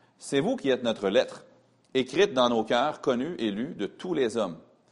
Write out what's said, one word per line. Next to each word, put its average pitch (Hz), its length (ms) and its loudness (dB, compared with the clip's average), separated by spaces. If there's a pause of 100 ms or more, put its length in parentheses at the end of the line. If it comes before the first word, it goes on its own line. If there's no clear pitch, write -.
(180)
C'est - 220 -2
vous 226 160 0
qui 143 140 -2
êtes 123 120 2
notre 107 280 0
lettre, - 360 0 (500)
écrite 143 380 2
dans 127 160 4
nos 113 160 2
cœurs, 131 340 0
connue 139 400 -2
et 113 120 0
lue 123 220 -6
de 101 140 -4
tous - 260 -8
les 123 220 0
hommes. 95 220 -2 (340)